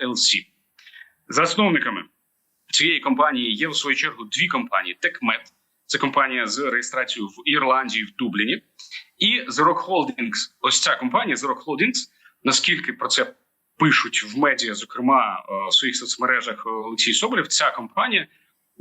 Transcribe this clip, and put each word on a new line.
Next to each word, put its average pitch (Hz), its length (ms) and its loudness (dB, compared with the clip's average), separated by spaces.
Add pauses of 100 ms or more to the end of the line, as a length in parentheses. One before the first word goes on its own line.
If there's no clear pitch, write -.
L 123 40 -2
C. - 360 0 (800)
Засновниками 156 760 2 (680)
цієї 151 280 2
компанії 131 560 2
є, 147 120 0
в 151 80 -6
свою 139 200 0
чергу, 143 300 -4
дві 170 220 0
компанії. 95 540 -2
Текмет, - 400 -2 (440)
це - 120 -2
компанія 131 500 2
з 110 120 -4
реєстрацією 120 680 -2
в 95 60 -18 (120)
Ірландії, 131 600 2
в - 100 -16
Дубліні. 113 460 -2 (560)
І 240 240 2
The 139 220 0
Rock 165 220 2
Holdings, 127 520 -2 (240)
ось 131 200 2
ця 147 140 2
компанія, 156 400 0
The 131 120 -4
Rock - 180 -4
Holdings, 170 320 0 (460)
наскільки 135 500 0
про 120 140 -6
це - 260 0 (440)
пишуть - 460 2
в 107 140 -10
медіа, 127 360 2
зокрема, 110 760 0
е, 98 200 -4
в - 40 2
своїх 131 220 2
соцмережах, 120 720 -2
е, 113 40 -6
Олексій 110 440 -2
Соболєв, 220 340 0
ця 147 240 2
компанія, 185 560 -2 (540)